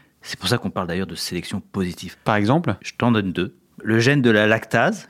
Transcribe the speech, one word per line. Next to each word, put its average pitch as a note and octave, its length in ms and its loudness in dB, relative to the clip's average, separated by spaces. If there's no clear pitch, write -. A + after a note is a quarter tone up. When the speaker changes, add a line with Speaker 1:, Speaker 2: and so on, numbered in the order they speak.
Speaker 1:
C'est - 180 -12
pour - 80 -8
ça B2 120 2
qu'on G2 120 -6
parle F#2+ 160 -4
d'ailleurs F2+ 200 -4
de E2 80 -12
sélection F2 440 -8
positive. F2+ 640 -6
Speaker 2:
Par A2 140 2
exemple ? A#2 420 0
Speaker 1:
Je - 180 -14
t'en A#2+ 140 2
donne G2 220 0
deux. - 240 -4
Le A2+ 160 2
gène C#3 220 2
de A#2+ 80 4
la G#2+ 180 6
lactase, A#2 640 0